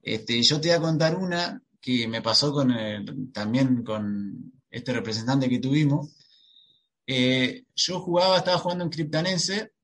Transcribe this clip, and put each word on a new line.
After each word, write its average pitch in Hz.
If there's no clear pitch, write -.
Este, 110
yo 147
te 160
voy 170
a 156
contar 160
una 175
que 120
me 113
pasó 113
con 135
el, 104
también 117
con 104
este -
representante 120
que 123
tuvimos. 143
Eh, 127
yo 180
jugaba, 180
estaba 180
jugando 175
en 165
Criptanense 175